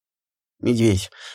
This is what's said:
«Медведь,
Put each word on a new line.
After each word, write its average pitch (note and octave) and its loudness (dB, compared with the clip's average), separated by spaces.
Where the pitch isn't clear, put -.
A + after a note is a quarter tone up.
«Медведь, A2+ 0